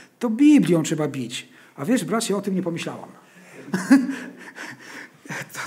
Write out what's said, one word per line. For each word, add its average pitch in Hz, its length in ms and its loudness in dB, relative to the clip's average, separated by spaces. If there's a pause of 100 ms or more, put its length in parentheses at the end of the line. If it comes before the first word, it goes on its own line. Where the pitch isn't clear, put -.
(200)
to 240 100 -2
Biblią 220 540 6
trzeba 151 240 -2
bić". 131 420 -8 (260)
A 135 100 -8
wiesz, 208 200 0
bracie, 208 320 -2
o 196 40 -4
tym 196 140 -2
nie 180 80 0
pomyślałam. 165 460 -8 (640)
<laughs> 247 340 2 (1200)
To, - 400 -12